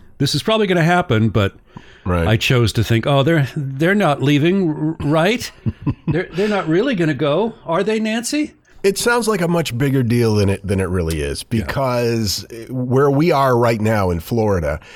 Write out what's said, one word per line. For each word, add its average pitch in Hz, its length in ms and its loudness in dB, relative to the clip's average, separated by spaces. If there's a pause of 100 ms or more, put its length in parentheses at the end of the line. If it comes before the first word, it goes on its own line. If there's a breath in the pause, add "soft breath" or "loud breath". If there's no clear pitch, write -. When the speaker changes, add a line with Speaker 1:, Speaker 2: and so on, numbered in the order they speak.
(180)
Speaker 1:
this 139 160 0
is 143 80 -2
probably 220 240 2
gonna 180 160 2
happen, 156 460 2
but 98 260 0 (500 loud breath)
Speaker 2:
Right. 87 220 0
Speaker 1:
I 110 120 2
chose 120 360 2
to 113 100 0
think, 113 220 0
"Oh, 139 160 2
they're, 147 320 2
they're 147 400 -2
not 160 280 2
leaving, 160 480 2
r-, 151 260 -4 (100)
right? 165 440 0 (300)
Speaker 2:
<laughs> - 260 -6
Speaker 1:
They're, 160 260 -2
they're 202 160 -2
not 190 180 -2
really 208 280 0
gonna 165 180 0
go, 156 400 0 (140)
are 170 160 0
they, 220 180 -2
Nancy?" 233 540 -4 (280 soft breath)
Speaker 2:
It 196 140 2
sounds 240 320 0
like 208 140 0
a 170 60 0
much 170 280 -2
bigger 135 260 2
deal 117 340 2
than 101 120 4
it, 95 180 -2
than 95 140 0
it 92 80 0
really 82 320 -2
is, 71 300 -6
Speaker 1:
Yeah. 110 160 -2
Speaker 2:
because 117 800 -2 (240)
where 127 400 2
we 151 200 2
are 135 280 2
right 120 220 2
now 104 300 2
in 85 100 -2
Florida, 92 600 -2 (160 loud breath)